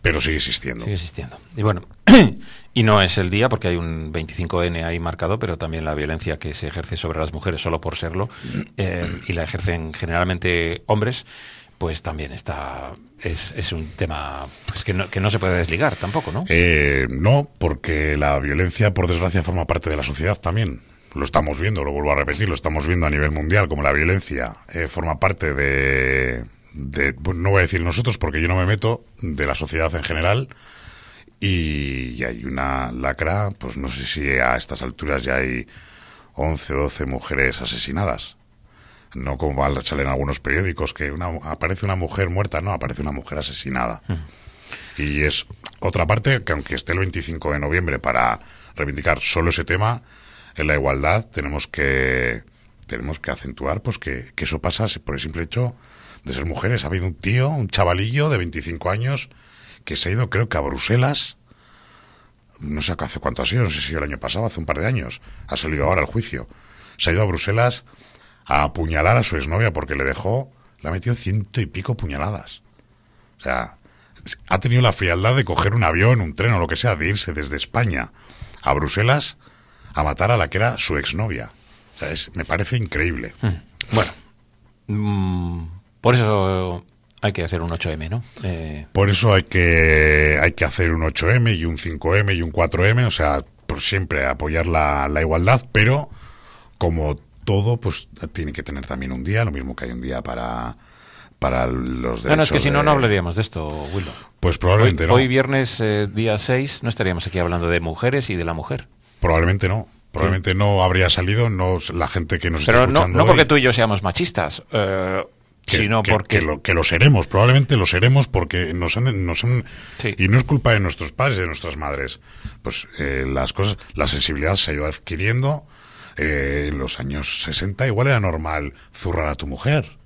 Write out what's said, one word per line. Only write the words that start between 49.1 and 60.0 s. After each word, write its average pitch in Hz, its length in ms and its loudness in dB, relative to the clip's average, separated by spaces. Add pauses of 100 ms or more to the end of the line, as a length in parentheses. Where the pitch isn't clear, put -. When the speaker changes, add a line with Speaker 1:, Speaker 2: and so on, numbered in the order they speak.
Speaker 1:
solo 85 300 0
ese 80 120 -2
tema, 107 380 0 (540)
en 76 120 0
la 76 60 4
igualdad 71 580 2
tenemos 71 360 -4
que, 64 760 0 (440)
tenemos 67 320 -8
que - 120 -8
acentuar, 67 500 -6
pues, - 160 -4
que, 64 380 -8
que - 80 -6
eso 78 160 -4
pasa - 260 0 (180)
por 73 120 -6
el 69 60 -8
simple 78 220 -6
hecho 123 300 -2 (520)
de - 80 -6
ser 67 120 -4
mujeres. 92 380 -2
Ha 73 40 -6
habido 90 180 -2
un 87 80 -2
tío, 123 360 0
un 131 200 -2
chavalillo 104 600 2
de 131 80 2
veinticinco 82 520 -4
años, 120 400 -2 (560)
que 76 100 -6
se 85 140 0